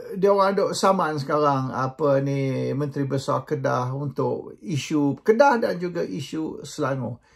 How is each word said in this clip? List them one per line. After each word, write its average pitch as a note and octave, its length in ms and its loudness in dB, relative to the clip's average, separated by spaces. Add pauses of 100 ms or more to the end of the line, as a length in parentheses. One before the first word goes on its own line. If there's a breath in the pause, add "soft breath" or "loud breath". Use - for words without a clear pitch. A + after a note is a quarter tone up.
(180)
dia G3 160 6
orang G3 240 4
duk F3+ 160 2
saman F3 480 2
sekarang, C#3+ 480 2
apa C3+ 480 0
ni, C3+ 560 -2
Menteri C#3+ 320 -4
Besar C3 400 -2
Kedah C3 480 -2
untuk C3+ 640 -4
isu C#3+ 640 0
Kedah A#3 400 4
dan F#3+ 160 -2
juga F3 240 -4
isu D#3+ 640 -6
Selangor. C3 560 -4 (140 soft breath)